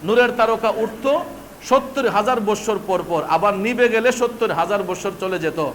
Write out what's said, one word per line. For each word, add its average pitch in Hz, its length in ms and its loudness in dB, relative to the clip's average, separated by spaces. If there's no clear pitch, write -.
নূরের 233 320 4
তারকা 220 400 2
উঠতো 269 480 -2
সত্তর 254 400 2
হাজার 214 320 2
বছর 208 460 -2
পর 180 220 0
পর, 160 200 0
আবার 196 260 2
নিভে 240 340 2
গেলে 226 240 2
সত্তর 233 400 -2
হাজার 185 300 0
বছর 180 280 -4
চলে 185 180 -2
যেত। 156 360 -2